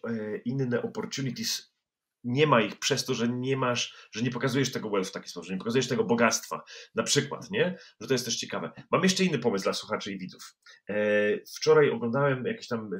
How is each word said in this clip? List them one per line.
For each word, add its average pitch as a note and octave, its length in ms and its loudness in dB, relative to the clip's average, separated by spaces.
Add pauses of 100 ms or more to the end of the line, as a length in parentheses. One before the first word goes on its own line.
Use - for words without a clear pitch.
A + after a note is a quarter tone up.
(440)
inne C3 380 0
opportunities, - 880 -6 (540)
nie B2+ 220 4
ma C3 140 8
ich G2+ 180 0
przez - 260 -2
to, C3 100 -2
że A#2 140 0
nie B2+ 280 -2
masz, - 560 -2
że A2 100 -6
nie C3 80 0
pokazujesz C3 420 0
tego G#2+ 180 -6
wealth F#2+ 180 0
w - 40 -10
taki - 160 -10
sposób, E2+ 180 -12
że F2+ 60 -8
nie F#2 60 -2
pokazujesz B2 300 0
tego A2 160 0
bogactwa, A2+ 580 2 (320)
na A2+ 80 2
przykład, - 480 -2
nie? F#3 280 0 (220)
Że - 80 -8
to C3+ 60 2
jest A#2+ 100 0
też A3+ 120 -4
ciekawe. - 340 -6 (200)
Mam D#3 120 2
jeszcze F#3+ 220 4
inny D#3+ 140 2
pomysł G#2 260 0
dla G2 80 2
słuchaczy G2 400 -6
i G2 60 -8
widzów. - 380 -14 (320)
E, G2+ 60 -4 (600)
wczoraj D3+ 340 6
oglądałem B2 560 0
jakieś A2+ 220 -6
tam A2 320 -6